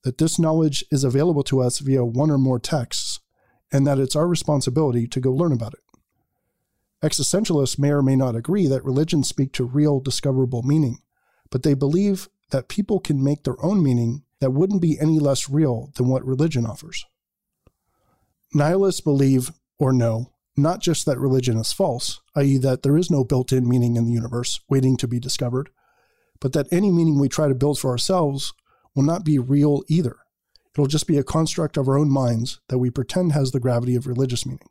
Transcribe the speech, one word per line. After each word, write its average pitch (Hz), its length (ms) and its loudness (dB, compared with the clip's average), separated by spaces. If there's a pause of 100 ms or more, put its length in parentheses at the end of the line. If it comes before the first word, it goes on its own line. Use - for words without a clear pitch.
that 127 140 -4
this 160 220 0
knowledge 160 520 2
is 139 120 0
available 143 400 2
to 135 180 0
us 123 160 0
via 135 260 0
one 131 280 0
or 143 60 2
more 131 220 2
texts, - 600 -6 (520)
and 139 140 4
that 139 140 2
it's 135 160 -2
our 160 120 2
responsibility 135 800 0
to - 120 -6
go 131 120 0
learn 156 200 0
about 113 240 -4
it. - 40 -20 (1200)
Existentialists 151 760 0
may 143 140 2
or 143 100 2
may 135 140 4
not 127 200 0
agree 165 300 0
that 135 180 0
religions 139 460 0
speak 135 240 -4
to 127 100 -2
real 143 360 2
discoverable 131 640 -2
meaning, 139 360 0 (520)
but 131 100 -4
they 143 140 4
believe 180 540 0 (200)
that 131 180 -4
people 202 320 -2
can 135 240 0
make 143 200 -2
their 131 200 -4
own 185 200 2
meaning 123 400 0 (160)
that 135 100 0
wouldn't 180 320 2
be 156 180 2
any 156 200 2
less 139 280 0
real 135 480 0
than 123 120 0
what 131 180 0
religion 131 400 0
offers. - 400 -12 (1500)
Nihilists 175 460 2
believe, 135 500 2 (260)
or 131 160 2
know, 117 400 0 (240)
not 160 240 0
just - 240 -2
that 131 140 0
religion 127 380 0
is 113 140 -4
false, - 480 -4 (160)
i 143 60 2
e 139 160 4
that 127 240 0
there 143 160 2
is 175 140 0
no 139 120 2
built-in 127 460 0
meaning 120 260 2
in 117 100 2
the 120 60 0
universe 120 560 -4
waiting 131 300 2
to 127 100 -4
be 120 120 -4
discovered, 127 500 -4 (680)
but 131 140 -4
that 190 180 0
any 185 200 2
meaning 165 280 4
we 139 100 2
try 156 180 0
to 135 80 2
build 139 240 0
for 131 120 -2
ourselves 143 600 -2 (420)
will 135 100 2
not 165 200 0
be 151 160 2
real 143 480 2
either. 160 300 0 (560)
It'll 147 120 2
just 147 220 -2
be 156 100 2
a 135 60 0
construct 160 540 -2
of 135 100 0
our 135 100 2
own 151 120 2
minds 120 580 0
that 131 100 -2
we 127 120 0
pretend 160 420 -2
has 135 200 0
the 135 80 -2
gravity 123 360 0
of 120 100 -2
religious 123 400 -2
meaning. 131 260 -12